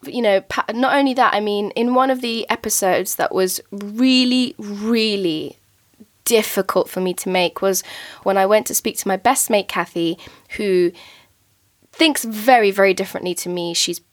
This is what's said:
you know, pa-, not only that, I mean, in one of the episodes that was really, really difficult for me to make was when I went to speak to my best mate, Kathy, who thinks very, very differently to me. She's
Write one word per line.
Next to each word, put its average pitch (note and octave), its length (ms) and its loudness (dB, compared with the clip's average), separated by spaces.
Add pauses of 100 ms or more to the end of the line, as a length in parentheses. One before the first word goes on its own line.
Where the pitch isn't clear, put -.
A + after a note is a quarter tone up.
you - 180 -6
know, G3+ 200 2
pa-, - 300 -6
not A#3+ 240 0
only C#4 200 2
that, B3 180 4
I G3+ 60 2
mean, G#3 320 -2
in A#3+ 240 0
one C4 160 4
of B3+ 100 -4
the A3+ 260 -4
episodes G3+ 680 -2
that - 180 -2
was F#3 260 0 (120)
really, B3 880 0
really G3+ 960 -2 (680)
difficult G#3 640 2
for - 120 -8
me F#3 140 -2
to - 140 -8
make F#3 340 0
was F#3+ 200 0 (380)
when G3 160 0
I F#3+ 80 4
went G#3+ 220 4
to - 80 -4
speak - 240 -4
to - 80 -6
my F#3+ 100 0
best B3 320 0
mate, G#3 180 2
Kathy, E3+ 520 -4 (380)
who F3+ 340 2 (1000)
thinks D#4+ 320 0
very, A3 460 4
very G3 240 4
differently F#3 420 -6
to - 140 -8
me. F3 240 -4
She's - 280 -4 (100)